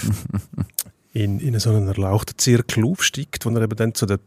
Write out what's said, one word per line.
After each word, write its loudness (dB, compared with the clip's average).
<laughs> -8
in, -2
in 0
so 2
einen 2
erlauchten 0
Zirkel 2
aufsteigt, -2
wo 0
er 2
eben 0
dann 0
zu 0
den 0